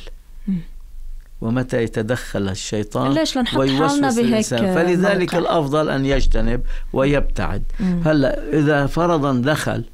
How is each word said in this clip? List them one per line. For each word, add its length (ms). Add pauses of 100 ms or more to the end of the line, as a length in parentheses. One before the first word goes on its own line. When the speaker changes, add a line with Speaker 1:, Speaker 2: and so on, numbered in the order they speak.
(480)
Speaker 1:
مم. 120 (800)
Speaker 2:
ومتى 420
يتدخل 680
الشيطان 640
Speaker 1:
ليش 260
لنحط 200
Speaker 2:
ويوسوس 320
Speaker 1:
حالنا 180
بهيك 160
Speaker 2:
للإنسان؟ 500
فلذلك 600
Speaker 1:
موقع؟ 40
Speaker 2:
الأفضل 520
أن 160
يجتنب 560 (300)
ويبتعد. 680 (180)
Speaker 1:
مم. 240
Speaker 2:
هلأ 540
إذا 280
فرضًا 460
دخل 600